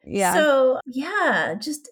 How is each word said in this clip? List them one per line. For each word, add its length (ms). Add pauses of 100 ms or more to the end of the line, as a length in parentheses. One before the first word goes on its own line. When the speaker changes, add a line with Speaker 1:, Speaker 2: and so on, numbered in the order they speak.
Speaker 1:
Yeah. 280
Speaker 2:
So, 520
yeah, 720
just 320